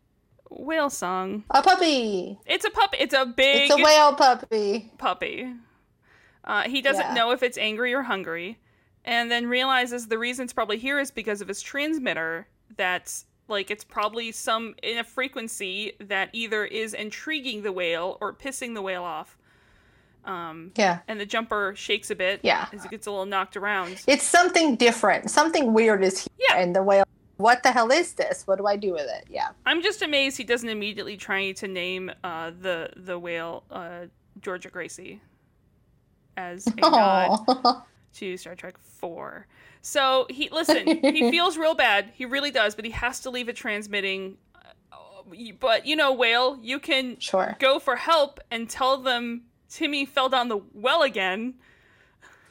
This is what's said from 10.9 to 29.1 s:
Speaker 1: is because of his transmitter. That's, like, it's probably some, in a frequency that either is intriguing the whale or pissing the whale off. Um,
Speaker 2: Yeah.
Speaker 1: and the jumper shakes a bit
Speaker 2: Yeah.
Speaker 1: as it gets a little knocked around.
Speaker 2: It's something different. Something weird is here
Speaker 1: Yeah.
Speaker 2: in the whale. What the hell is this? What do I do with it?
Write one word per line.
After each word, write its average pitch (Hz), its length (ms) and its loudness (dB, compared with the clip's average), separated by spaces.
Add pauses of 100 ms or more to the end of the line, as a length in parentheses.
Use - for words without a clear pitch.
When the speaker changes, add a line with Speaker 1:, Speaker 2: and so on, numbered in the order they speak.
Speaker 1:
is 277 140 -2
because 208 280 -6
of 185 80 -12
his 202 140 -8
transmitter. 226 880 -4 (280)
That's, 180 500 -4 (200)
like, 202 240 -4
it's 208 140 -8
probably 226 480 -4
some, 226 500 -4
in 233 160 -4
a 233 60 -4
frequency 226 960 -6
that 196 320 -4
either 220 320 -4
is 220 280 -6
intriguing 240 680 -8
the 202 100 -4
whale 175 480 -4
or 202 120 -6
pissing 262 420 -10
the 208 80 -8
whale 185 220 -6
off. 165 320 -10 (840)
Um, 170 540 -12
Speaker 2:
Yeah. 185 220 2 (100)
Speaker 1:
and 220 100 -8
the 202 60 -8
jumper 208 520 -4
shakes - 340 -4
a 208 40 -6
bit 185 280 -2
Speaker 2:
Yeah. 165 320 0
Speaker 1:
as 196 100 -14
it 190 60 -16
gets 214 160 -14
a 208 40 -8
little 196 140 -6
knocked 196 320 -4
around. 190 500 -4
Speaker 2:
It's 277 180 4
something 339 520 4
different. 226 540 4
Something 302 420 4
weird 220 320 4
is 190 200 0
here - 60 -12 (200)
Speaker 1:
Yeah. - 80 2
Speaker 2:
in 180 160 2
the 190 80 4
whale. 196 240 6 (320)
What 233 240 4
the 262 100 4
hell 233 180 4
is 339 240 2
this? - 320 -4
What 190 120 2
do 202 80 -2
I 208 100 2
do 202 160 -2
with 147 160 -4
it? - 220 -10